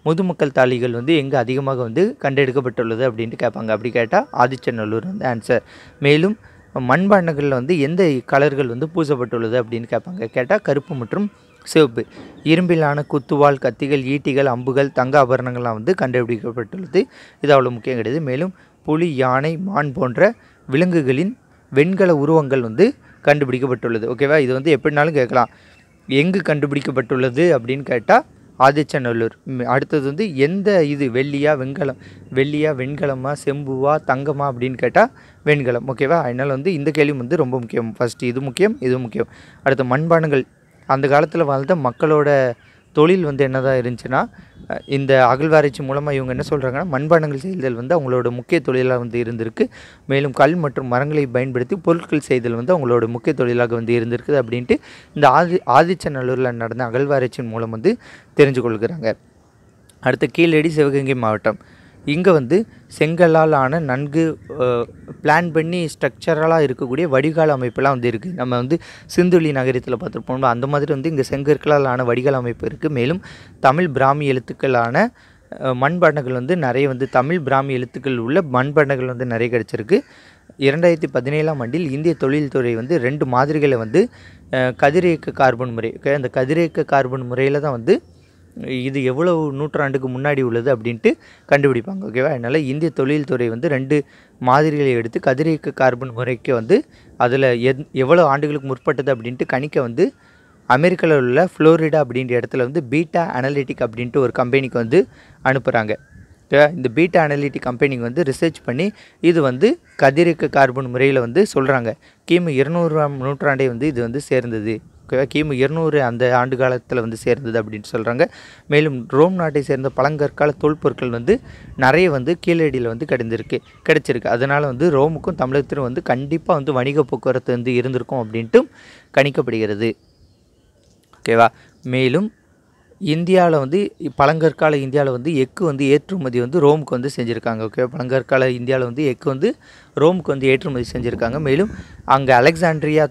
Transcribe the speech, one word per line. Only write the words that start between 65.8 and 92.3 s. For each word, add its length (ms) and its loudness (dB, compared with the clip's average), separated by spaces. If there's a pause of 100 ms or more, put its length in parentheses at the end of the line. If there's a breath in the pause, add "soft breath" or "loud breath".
ஸ்ட்ரக்சரலா 800 0
இருக்கக்கூடிய 420 -4
வடிகால் 420 2
அமைப்பெல்லாம் 460 0
வந்து 120 -2
இருக்கு. 220 -4
நம்ம 260 -4
வந்து 240 -2 (360 loud breath)
சிந்துவெளி 360 2
நகரத்துல 480 -2
பார்த்திருப்போம்ல, 420 -8
அந்த 260 0
மாதிரி 260 -2
வந்து 160 -4
இங்க 200 0
செங்கற்களால் 560 0
ஆன 180 -2
வடிகால் 300 0
அமைப்பு 320 -4
இருக்கு. 240 -6
மேலும் 320 -2 (380 loud breath)
தமிழ் 300 4
பிராமி 420 2
எழுத்துக்களான, 720 0 (540 soft breath)
அஹ், 240 -2
மண்பாண்டங்கள் 560 2
வந்து 180 -2
நிறைய 300 0
வந்து 220 -4
தமிழ் 300 0
பிராமி 340 -2
எழுத்துக்கள் 440 -6
உள்ள 240 0
மண்பாண்டங்கள் 720 0
வந்து 120 -6
நிறைய 380 0
கிடைச்சிருக்கு. 360 -2 (580 soft breath)
இரண்டாயிரத்தி 540 2
பதினேழாம் 480 -2
ஆண்டில் 320 -4
இந்திய 220 0
தொழில்துறை 640 -2
வந்து 240 -2
ரெண்டு 260 -2
மாதிரிகளை 520 2
வந்து, 320 0 (420 loud breath)
அஹ், 220 0 (100)
கதிரியக்க 480 2
கார்பன் 420 0
முறை, 260 -6
ஓகே, 140 0
அந்த 200 -2
கதிரியக்க 520 0
கார்பன் 420 0
முறையில 320 0
தான் 120 -4
வந்து 300 0 (640 soft breath)
இது 360 -4
எவ்வளவு 500 0
நூற்றாண்டுக்கு 560 -4
முன்னாடி 320 -2
உள்ளது 340 0
அப்படின்ட்டு 360 -2 (380 soft breath)
கண்டுபிடிப்பாங்க. 520 2
ஓகேவா? 220 -2
அதனால 360 -2